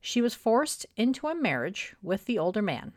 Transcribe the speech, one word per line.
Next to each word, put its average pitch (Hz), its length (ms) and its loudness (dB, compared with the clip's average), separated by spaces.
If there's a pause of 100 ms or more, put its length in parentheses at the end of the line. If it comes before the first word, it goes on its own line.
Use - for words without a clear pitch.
she - 200 0
was 233 140 2
forced 247 500 0 (120)
into 254 300 0
a 320 80 -2
marriage 170 640 -2
with 190 240 -2
the 240 120 0
older 185 240 2
man 165 360 -4